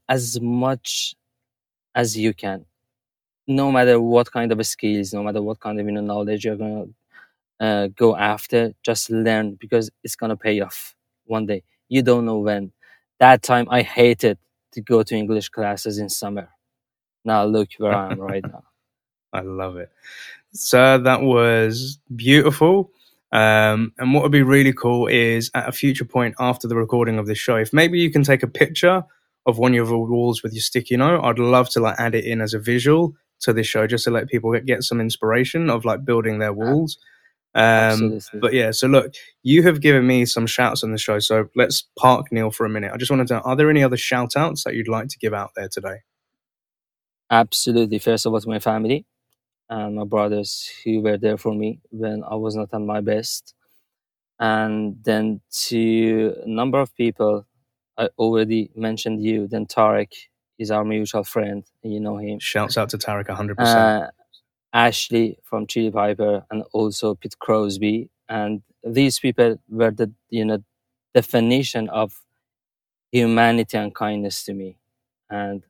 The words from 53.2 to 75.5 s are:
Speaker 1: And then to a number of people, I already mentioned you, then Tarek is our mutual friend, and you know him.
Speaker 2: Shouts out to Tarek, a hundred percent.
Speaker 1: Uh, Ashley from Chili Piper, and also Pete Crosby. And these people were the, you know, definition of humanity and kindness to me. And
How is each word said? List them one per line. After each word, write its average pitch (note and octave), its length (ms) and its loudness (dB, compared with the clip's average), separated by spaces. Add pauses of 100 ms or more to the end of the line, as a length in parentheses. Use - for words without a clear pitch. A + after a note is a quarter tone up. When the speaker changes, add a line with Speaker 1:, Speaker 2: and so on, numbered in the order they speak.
Speaker 1:
And G#2+ 640 -2
then A2 360 0 (280)
to A2+ 680 2 (100)
a A2+ 40 -10
number B2+ 320 0
of C3 160 -4
people, G#2+ 500 0 (500)
I A2 120 -2 (100)
already A2 560 0
mentioned A2 480 -6
you, G#2+ 240 -2
then G#2+ 200 -6
Tarek G#2+ 460 0 (460)
is G#2+ 140 -6
our G#2+ 120 0
mutual G#2+ 380 -4
friend, G2+ 420 -6 (200)
and A2 80 -8
you G#2+ 80 -6
know G#2 160 -6
him. G#2 240 -10
Speaker 2:
Shouts - 360 -4
out A2+ 140 -2
to - 80 -8
Tarek, G2+ 300 -6
a G2 80 -8
hundred G#2 200 -6
percent. A#2 220 4
Speaker 1:
Uh, G#2+ 320 2 (640)
Ashley A#2 720 0
from A2 240 -8
Chili A2+ 240 -2
Piper, G#2 580 -2
and G#2+ 220 -8
also G#2+ 420 -2
Pete - 240 -14
Crosby. G#2+ 720 -2 (180)
And G#2 340 -6 (220)
these B2 360 0
people A#2 480 0
were A2+ 240 0
the, A2 200 -4 (180)
you A2 140 -4
know, G#2+ 140 0 (560)
definition A#2+ 760 0
of A2 300 -4 (920)
humanity A#2 680 2
and G#2 160 -6
kindness G#2 500 -6
to G2+ 80 -10
me. F#2+ 240 -12 (540)
And G2+ 400 -8